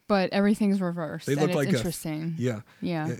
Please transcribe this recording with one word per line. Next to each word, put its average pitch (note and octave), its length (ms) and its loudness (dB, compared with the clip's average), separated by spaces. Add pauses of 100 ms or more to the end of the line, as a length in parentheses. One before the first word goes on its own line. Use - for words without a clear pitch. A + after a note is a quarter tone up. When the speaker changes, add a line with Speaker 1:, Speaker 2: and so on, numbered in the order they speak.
Speaker 1:
but F#3+ 240 2
everything's G3+ 480 2
reversed. E3+ 460 -4
Speaker 2:
They C3+ 80 2
Speaker 1:
And C#3+ 80 2
Speaker 2:
look D#3 80 4
Speaker 1:
it's F3+ 80 0
Speaker 2:
like C#3 120 2
us. F#3 60 4
Speaker 1:
interesting. D#3+ 640 -4
Speaker 2:
Yeah. A#2+ 240 -2 (180)
Speaker 1:
Yeah. D#3+ 300 -4 (100)